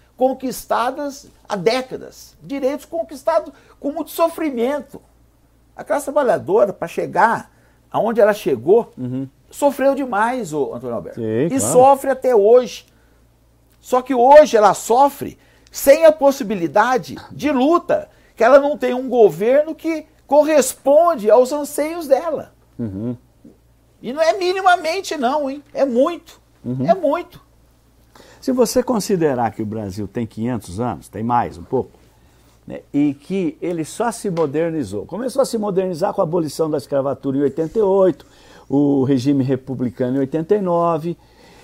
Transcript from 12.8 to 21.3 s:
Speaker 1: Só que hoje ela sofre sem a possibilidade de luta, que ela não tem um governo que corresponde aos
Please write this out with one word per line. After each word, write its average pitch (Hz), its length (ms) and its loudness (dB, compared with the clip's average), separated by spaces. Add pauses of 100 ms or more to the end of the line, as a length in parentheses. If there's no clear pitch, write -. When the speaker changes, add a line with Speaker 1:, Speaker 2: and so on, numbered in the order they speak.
Speaker 1:
Só 254 220 -2
que 254 120 -4
hoje 254 440 8
ela 202 160 6
sofre 269 640 0 (340)
sem 320 340 4
a 311 60 10
possibilidade 214 1040 0 (160)
de 214 200 -4
luta, 277 580 0 (260)
que - 80 -2
ela 269 160 8
não 285 180 0
tem 247 160 -2
um 254 140 -6
governo 233 680 2
que 320 300 -6 (200)
corresponde 294 1040 2
aos 247 240 6